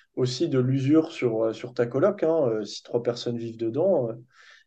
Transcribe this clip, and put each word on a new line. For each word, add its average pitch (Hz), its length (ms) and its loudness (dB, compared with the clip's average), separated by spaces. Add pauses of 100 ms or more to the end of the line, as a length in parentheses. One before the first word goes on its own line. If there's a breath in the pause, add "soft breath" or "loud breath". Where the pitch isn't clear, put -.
(160 soft breath)
aussi 131 320 0
de 135 120 2
l'usure 135 520 2
sur, 113 320 0
euh, 110 100 0
sur 120 200 -12
ta 120 140 0
coloc, 165 360 0
hein, 160 240 2
euh, 110 160 0
si - 200 -12
trois 120 200 -2
personnes 120 340 -4
vivent 117 200 -8
dedans, 127 520 0
euh, - 40 -6 (540 soft breath)